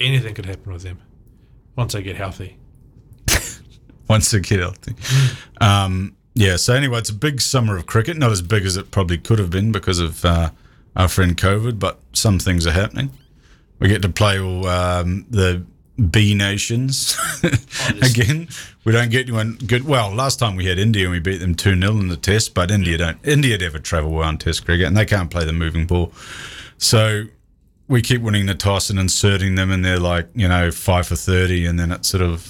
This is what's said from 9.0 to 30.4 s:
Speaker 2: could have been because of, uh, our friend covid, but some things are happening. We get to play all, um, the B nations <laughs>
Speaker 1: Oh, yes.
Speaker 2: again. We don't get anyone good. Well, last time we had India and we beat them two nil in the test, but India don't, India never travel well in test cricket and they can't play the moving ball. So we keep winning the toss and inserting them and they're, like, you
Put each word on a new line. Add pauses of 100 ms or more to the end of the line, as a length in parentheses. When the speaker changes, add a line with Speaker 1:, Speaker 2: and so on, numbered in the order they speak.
Speaker 2:
could
have
been
because
of,
uh, (440)
our
friend
covid,
but (140)
some
things
are
happening. (680)
We
get
to
play
all,
um,
the (460)
B
nations
<laughs>
Speaker 1:
Oh, (460)
yes.
Speaker 2:
again. (360)
We
don't
get
anyone (120)
good.
Well,
last
time
we
had
India
and
we
beat
them
two
nil
in
the
test,
but
India
don't,
India
never
travel
well
in
test
cricket
and
they
can't
play
the
moving
ball. (640)
So (640)
we
keep
winning
the
toss
and
inserting
them
and
they're,
like,
you